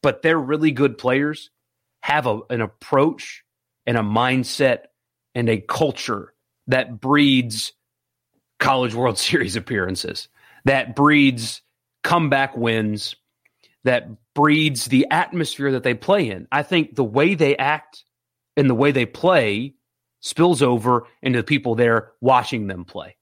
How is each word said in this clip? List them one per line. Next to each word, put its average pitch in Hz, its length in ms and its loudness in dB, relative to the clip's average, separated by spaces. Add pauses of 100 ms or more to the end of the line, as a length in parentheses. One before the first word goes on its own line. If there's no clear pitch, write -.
But 139 180 0
they're 165 180 2
really 151 320 0
good 127 260 0
players 143 520 -2 (520)
have 143 260 -2
a, 110 120 -2 (100)
an 120 120 -4
approach - 800 -2 (420)
and 117 120 0
a 110 40 0
mindset 123 840 0 (500)
and 120 140 -2
a 110 100 0
culture - 760 -4 (340)
that 123 320 -2
breeds 131 720 0 (880)
College 127 340 0
World 120 240 -2
<laughs> - 0 -
Series 107 380 -2
appearances, 95 760 -6 (360)
that 131 300 0
breeds 143 680 4 (420)
comeback 139 520 0
wins, 113 600 -2 (680)
that 123 240 0 (260)
breeds 151 520 2
the 127 260 2
atmosphere 151 640 -2
that 123 100 -4
they 123 100 0
play 175 360 0
in. 95 220 -12
I 143 120 0
think 165 320 -2
the 139 80 0
way 139 320 2
they 143 220 0
act - 480 -6 (500)
and 139 140 2
the 123 60 2
way 135 160 2
they 127 140 0
play 135 680 0 (460)
spills 165 400 2
over 123 460 2 (140)
into 127 180 0
the 110 40 -4
people 131 320 -2
there 117 360 2 (100)
watching 123 460 2
them 90 180 -10
play. - 360 -16